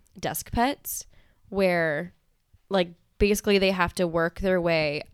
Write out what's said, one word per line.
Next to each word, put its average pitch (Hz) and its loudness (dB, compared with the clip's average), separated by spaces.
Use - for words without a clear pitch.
desk - -8
pets, - -2
where, 175 0
like, 185 0
basically 202 2
they 190 4
have 185 -2
to 180 0
work 170 -2
their 185 2
way 156 0